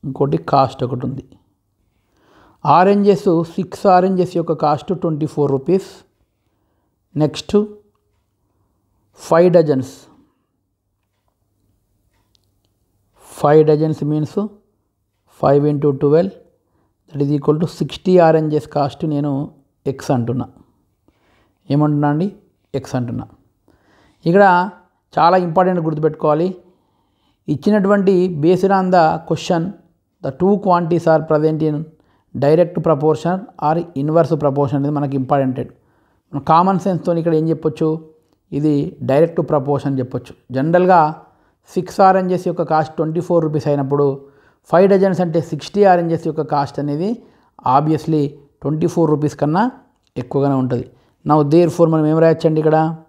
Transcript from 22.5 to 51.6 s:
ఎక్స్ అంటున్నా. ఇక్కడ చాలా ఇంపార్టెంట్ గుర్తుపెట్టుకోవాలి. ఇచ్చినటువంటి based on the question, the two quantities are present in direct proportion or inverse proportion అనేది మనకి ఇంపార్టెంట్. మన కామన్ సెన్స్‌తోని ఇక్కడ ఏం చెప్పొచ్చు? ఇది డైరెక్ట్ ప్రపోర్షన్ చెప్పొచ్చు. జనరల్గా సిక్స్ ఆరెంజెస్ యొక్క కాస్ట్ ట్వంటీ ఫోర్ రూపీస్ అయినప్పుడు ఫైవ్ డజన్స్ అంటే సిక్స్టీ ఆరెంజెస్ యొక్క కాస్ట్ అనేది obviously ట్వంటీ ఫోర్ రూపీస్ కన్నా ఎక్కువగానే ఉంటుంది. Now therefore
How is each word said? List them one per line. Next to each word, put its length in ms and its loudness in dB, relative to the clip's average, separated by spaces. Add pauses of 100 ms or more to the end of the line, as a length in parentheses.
ఎక్స్ 200 -16
అంటున్నా. 260 -8 (1000)
ఇక్కడ 160 4 (720)
చాలా 220 4 (100)
ఇంపార్టెంట్ 400 0
గుర్తుపెట్టుకోవాలి. 600 -2 (1040)
ఇచ్చినటువంటి 640 2 (300)
based 360 2
on 60 -2 (100)
the 80 6 (260)
question, 320 -2 (640)
the 60 -6 (100)
two 120 4 (120)
quantities 480 0
are 80 4 (100)
present 380 0
in 60 -4 (680)
direct 320 2 (120)
proportion 500 0 (300)
or 80 0 (260)
inverse 320 0 (100)
proportion 360 0
అనేది 200 -2
మనకి 220 -4
ఇంపార్టెంట్. 380 -2 (720)
మన 80 -6 (120)
కామన్ 340 4
సెన్స్‌తోని 380 -2
ఇక్కడ 160 0
ఏం 120 -2
చెప్పొచ్చు? 380 -4 (680)
ఇది 160 0 (360)
డైరెక్ట్ 320 2 (100)
ప్రపోర్షన్ 480 -2
చెప్పొచ్చు. 340 -8 (220)
జనరల్గా 460 2 (720)
సిక్స్ 340 -8
ఆరెంజెస్ 420 0
యొక్క 220 -4
కాస్ట్ 280 -2
ట్వంటీ 280 -4
ఫోర్ 180 2
రూపీస్ 260 -4
అయినప్పుడు 360 0 (640)
ఫైవ్ 220 4
డజన్స్ 320 2
అంటే 140 -2 (120)
సిక్స్టీ 300 -4 (100)
ఆరెంజెస్ 380 0
యొక్క 140 -6 (120)
కాస్ట్ 280 -4
అనేది 260 -4 (680)
obviously 480 0 (400)
ట్వంటీ 300 -2
ఫోర్ 200 2
రూపీస్ 280 -2
కన్నా 220 0 (580)
ఎక్కువగానే 420 -2
ఉంటుంది. 220 -4 (440)
Now 100 4 (140)
therefore 400 4